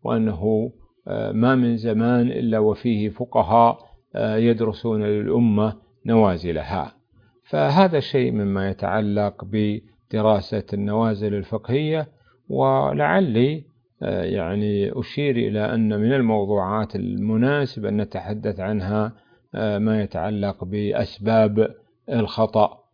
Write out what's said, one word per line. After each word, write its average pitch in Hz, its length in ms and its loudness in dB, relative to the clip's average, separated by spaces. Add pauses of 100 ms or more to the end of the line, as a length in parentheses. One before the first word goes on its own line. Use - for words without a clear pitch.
وأنه، 110 680 0 (360)
آه، 107 240 -4
ما 120 220 4
من 120 220 2
زمان 117 520 2
إلا 113 300 -2
وفيه 107 500 0
فقهاء، 117 720 2 (360)
آه، 107 220 0
يدرسون 113 680 0
للأمة 104 760 2 (300)
نوازلها. 87 880 2 (520)
فهذا 151 560 2
شيء 123 320 0
مما 98 380 -2
يتعلق 101 760 -2
بدراسة 107 1300 -2
النوازل 104 600 -2
الفقهية، 147 760 -4 (400)
ولعلي، 139 1160 2 (380)
آه، 95 200 -2
يعني 101 760 -2
أشير 139 360 -2
إلى 107 380 -2
أن 107 260 0
من 113 120 2
الموضوعات 107 840 0
المناسب 110 880 -2
أن 104 140 -2
نتحدث 104 600 -6
عنها، 104 520 -2 (420)
آه، 104 240 -2
ما 107 240 0
يتعلق 98 640 -4
بأسباب 104 1080 0 (360)
الخطأ 110 680 0 (160)